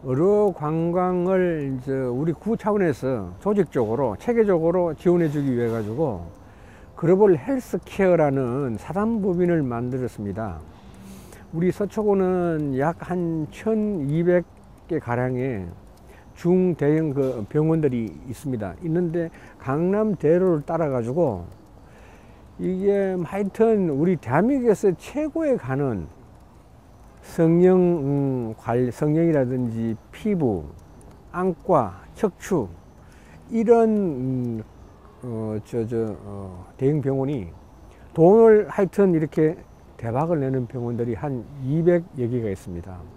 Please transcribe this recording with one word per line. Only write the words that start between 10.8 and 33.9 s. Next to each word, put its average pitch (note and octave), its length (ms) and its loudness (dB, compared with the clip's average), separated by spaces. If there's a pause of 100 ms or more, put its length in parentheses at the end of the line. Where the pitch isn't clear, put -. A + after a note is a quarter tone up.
우리 E3 180 0
서초구는 F#3 1040 0
약 D#3 320 -2
한 E3 400 -4
천이백 F3 960 0 (420)
개 D#3+ 120 -4
가량의 B2 680 -2 (720)
중대형 D#3+ 800 2
그 C3 340 -2
병원들이 D3+ 560 0 (220)
있습니다. G#2+ 560 -6
있는데 E3 480 -2 (260)
강남 F#3 580 0
대로를 E3+ 460 2
따라 E3 280 -2
가지고 B2 560 -2 (1120)
이게 F#3+ 640 0
하여튼 G3+ 680 0
우리 D#3 280 2
대한민국에서 G#3 800 2
최고에 D4 600 -2
가는 B2+ 480 -4 (1200)
성형, F3 500 4
음, C#3 840 0
관-, A#2+ 340 0
성형이라든지 B2+ 1040 0 (140)
피부, C#3 520 -2 (680)
안과, E3 680 -2 (120)
척추 F3 540 -2 (840)
이런, A3+ 400 4
음, C3 760 -2 (600)